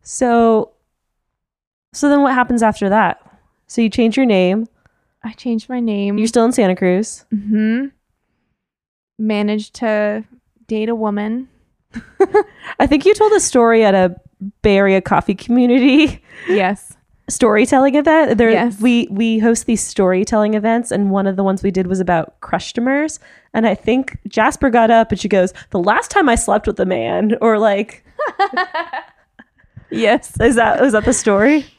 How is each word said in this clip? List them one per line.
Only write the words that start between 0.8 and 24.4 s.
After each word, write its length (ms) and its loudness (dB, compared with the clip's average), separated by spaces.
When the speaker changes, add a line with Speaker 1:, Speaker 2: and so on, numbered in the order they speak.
Speaker 1:
so 160 0
then 120 4
what 120 2
happens 300 0
after 260 0
that? 320 0
So 140 -4
you 80 2
change 280 0
your 80 2
name. 420 0
Speaker 2:
I 100 -12
changed 360 -8
my 100 -6
name. 380 -4
Speaker 1:
You're 100 -2
still 180 2
in 60 0
Santa 240 0
Cruz. 480 -2
Speaker 2:
Mm-hmm. 520 -2
Managed 560 -4
to 500 -2
date 220 -4
a 60 -2
woman. 520 -6
<laughs> 840 -4
Speaker 1:
I 80 2
think 180 0
you 80 6
told 200 2
a 60 2
story 460 2
at 100 4
a 200 2
Bay 160 2
Area 240 2
coffee 340 -2
community 840 2
<laughs> 140 -14
Speaker 2:
Yes. 480 -2
Speaker 1:
storytelling 680 2
event. 420 2
There, 140 4
Speaker 2:
Yes. 300 -2
Speaker 1:
we, 280 0
we 300 -2
host 280 0
these 140 -2
storytelling 720 0
events, 360 -2
and 200 0
one 160 0
of 100 -4
the 60 -2
ones 200 -2
we 80 0
did 160 -2
was 140 -2
about 400 -4
crushtomers. 800 -4
And 140 0
I 80 0
think 420 -4
Jasper 440 0